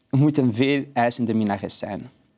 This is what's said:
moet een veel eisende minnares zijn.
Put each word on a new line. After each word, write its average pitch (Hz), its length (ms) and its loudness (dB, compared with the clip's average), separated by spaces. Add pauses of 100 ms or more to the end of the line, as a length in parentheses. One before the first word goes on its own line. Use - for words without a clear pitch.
moet 143 280 2
een 127 160 2
veel 135 400 0
eisende 120 400 0
minnares 101 440 -2
zijn. 101 320 -10 (280)